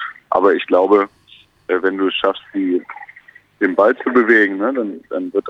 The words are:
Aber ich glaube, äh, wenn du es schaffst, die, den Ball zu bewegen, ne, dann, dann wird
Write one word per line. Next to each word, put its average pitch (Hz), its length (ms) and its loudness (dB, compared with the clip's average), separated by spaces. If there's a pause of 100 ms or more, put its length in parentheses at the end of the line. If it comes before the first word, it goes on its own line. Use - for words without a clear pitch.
(280)
Aber 92 260 2
ich - 120 -4
glaube, 98 420 2 (600)
äh, 92 120 0
wenn 95 160 -2
du 95 120 0
es - 60 -4
schaffst, - 280 -2 (120)
die, 90 280 -2 (800)
den 92 140 0
Ball 107 240 4
zu - 120 -6
bewegen, 110 460 2
ne, 110 160 -2
dann, 104 280 -6 (100)
dann 90 240 -6
wird 98 160 -2